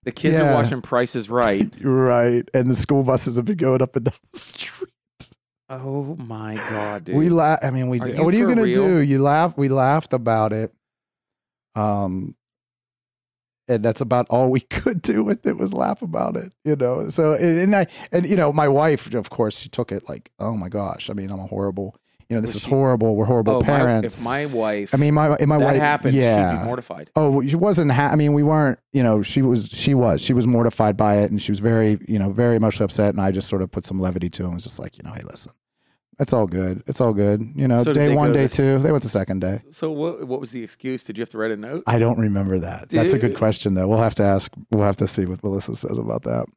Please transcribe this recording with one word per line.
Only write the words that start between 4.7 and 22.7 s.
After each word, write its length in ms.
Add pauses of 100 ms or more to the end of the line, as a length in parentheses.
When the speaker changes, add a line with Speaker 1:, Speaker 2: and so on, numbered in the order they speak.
Speaker 1:
Oh 480 (120)
my 280 (140)
God, 360
dude. 100
Speaker 2:
We 140
la-, 320
I 100
mean, 180
we 100
Speaker 1:
Are 80
Speaker 2:
do. 80
Speaker 1:
you 80
Speaker 2:
What 100
are 40
you 60
Speaker 1:
for 60
Speaker 2:
gonna 140
Speaker 1:
real? 240
Speaker 2:
do? 120
You 220
laugh, 360
we 100
laughed 460
about 400
it. 180 (1040)
Um, 600 (1300)
and 160
that's 180
about 280
all 220
we 80
<laughs> 100
could 320
do 220
with 220
it 120
was 160
laugh 280
about 360
it, 160 (100)
you 120
know? 340
So, 240
and, 260
and 160
I, 120 (240)
and, 160
you 80
know, 180
my 140
wife, 460
of 180
course, 260
she 120
took 220
it 160
like, 320
"Oh 160
my 140
gosh, 400
I 40
mean, 180
I'm 80
a 80
horrible, 480 (340)
you 60
know, 60
this 80
Speaker 1:
Was 80
Speaker 2:
is 60
Speaker 1:
she 60
Speaker 2:
horrible. 460